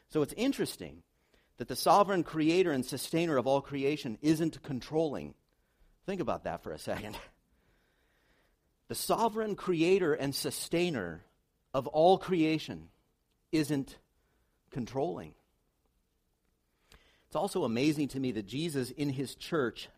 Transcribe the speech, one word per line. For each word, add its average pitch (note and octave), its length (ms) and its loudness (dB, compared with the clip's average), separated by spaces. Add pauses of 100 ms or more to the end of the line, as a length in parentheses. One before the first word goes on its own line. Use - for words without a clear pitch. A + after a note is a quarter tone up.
(100)
So D#3 100 2
it's C#3 140 -2
interesting D#3+ 680 -4 (540)
that A#2+ 120 -10
the B2+ 80 -6
sovereign F#3+ 460 4
creator E3 480 2
and C3 140 0
sustainer D#3+ 540 0
of A#2 80 2
all C3+ 160 4
creation C#3 580 -2
isn't D#3 420 0
controlling. C3+ 720 -4 (680)
Think F#3 160 -4
about G#2 240 -2
that E2+ 180 -6
for E2 100 -10
a D2+ 60 -10
second. G#2 380 -6 (1700)
The A#2 80 -8
sovereign G#3+ 580 0
creator F3 600 2
and C#3 200 -2
sustainer B2+ 880 -2 (480)
of C3 140 -2
all E3+ 320 6
creation D#3 720 0 (640)
isn't D3 440 0 (760)
controlling. C3+ 600 -4 (1900)
It's - 80 -6
also F#3 260 0
amazing C#3 460 2
to C3+ 100 -6
me B2+ 140 0
that G2+ 160 -4
Jesus C#3 420 -2
in C#3+ 200 -2
his C3 260 -4
church - 600 -2